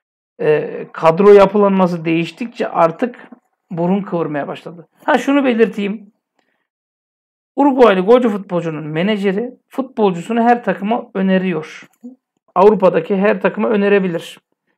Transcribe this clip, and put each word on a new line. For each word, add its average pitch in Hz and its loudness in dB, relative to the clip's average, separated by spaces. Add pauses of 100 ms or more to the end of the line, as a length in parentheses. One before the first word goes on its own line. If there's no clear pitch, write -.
(400)
e, 151 -2
kadro 170 4
yapılanması 196 4
değiştikçe 170 -4
artık 175 -2 (400)
burun 180 -2
kıvırmaya 156 -4
başladı. 165 -16 (160)
Ha, 277 2
şunu 277 0
belirteyim. 214 -2 (1400)
Uruguaylı 254 4
golcü 233 4
futbolcunun 170 -6
menajeri 196 -4 (140)
futbolcusunu 226 -4
her 240 2
takıma 208 -6
öneriyor. 185 -2 (680)
Avrupa'daki 190 2
her 196 0
takıma 214 -2
önerebilir. 196 0 (400)